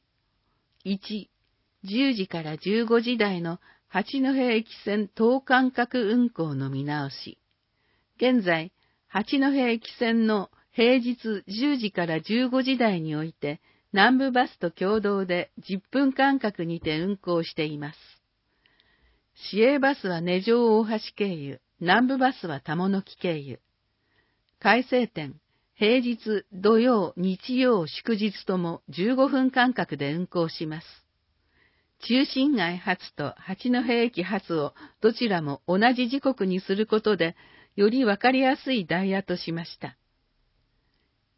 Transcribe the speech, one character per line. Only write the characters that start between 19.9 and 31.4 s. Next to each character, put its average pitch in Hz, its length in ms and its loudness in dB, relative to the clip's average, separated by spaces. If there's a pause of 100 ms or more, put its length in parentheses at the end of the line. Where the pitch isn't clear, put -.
ス 196 140 -6
は 170 140 -4
根 180 200 0
城 226 360 4
大 220 80 2 (120)
橋 - 0 - (160)
経 202 120 -2
由、 147 340 -8 (180)
南 202 300 4
部 269 100 -2
バ 262 140 2
ス - 140 -12
は 143 140 -6
田 156 140 -6
母 180 140 0
の 196 140 0
木 - 160 -20
経 165 200 -4
由。 139 220 -12 (1000)
改 233 240 4
正 247 220 2
点、 147 320 -10 (360)
平 226 260 2
日、 220 540 -4
土 208 240 4
曜、 226 400 4
日 190 420 -2
曜、 220 260 2
祝 - 300 -4
日 202 160 0 (140)
と 185 100 0
も 170 320 -4
十 180 260 -2
五 269 140 4
分 262 220 2
間 247 240 2
隔 160 240 -4
で 143 160 -4
運 180 120 -4
行 165 220 -2
し - 160 -10
ま 156 160 -8
す。 - 60 -18 (1200)